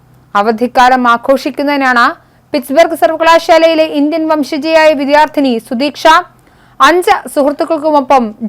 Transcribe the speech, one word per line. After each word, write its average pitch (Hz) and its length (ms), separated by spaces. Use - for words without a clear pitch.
അവധിക്കാലം 247 720
ആഘോഷിക്കുന്നതിനാണ് 269 920
പിറ്റ്സ്ബർഗ് 311 500
സർവകലാശാലയിലെ 330 840
ഇന്ത്യൻ 320 320
വംശജയായ 311 560
വിദ്യാർത്ഥിനി 294 500
സുദീക്ഷ 277 340
അഞ്ച് 359 260
സുഹൃത്തുക്കൾക്കുമൊപ്പം 285 880